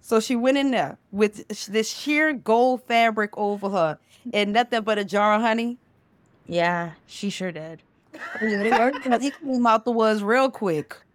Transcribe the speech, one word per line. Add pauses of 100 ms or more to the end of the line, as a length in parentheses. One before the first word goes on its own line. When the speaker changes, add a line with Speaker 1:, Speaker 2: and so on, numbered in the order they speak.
Speaker 1:
So
she
went
in
there (140)
with (120)
sh-,
this
sheer
gold
fabric
over
her (340)
and
nothing
but
a
jar
of
honey. (720)
Speaker 2:
Yeah, (140)
she
sure
did. (600)
Speaker 1:
Yeah,
they
worked, (160)
he
came
out
the
woods
real
quick. (180)